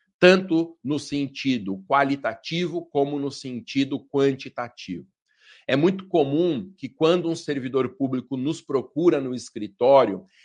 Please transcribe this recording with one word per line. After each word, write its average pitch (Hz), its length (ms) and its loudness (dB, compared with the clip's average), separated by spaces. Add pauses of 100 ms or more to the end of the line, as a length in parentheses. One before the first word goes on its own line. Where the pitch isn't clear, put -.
(180)
tanto 175 680 4
no 143 140 -2
sentido 131 920 -4
qualitativo 143 1000 -2
como 143 320 -2
no 139 120 -6
sentido 135 680 -4
quantitativo. 131 1080 -4 (580)
É 120 80 0
muito 185 320 2
comum 147 680 0
que, - 140 -12
quando 170 380 0
um 165 60 -2
servidor 131 640 -4
público 131 400 -4
nos 147 240 -4
procura 147 580 0
no 131 160 -6
escritório, 113 920 2 (180)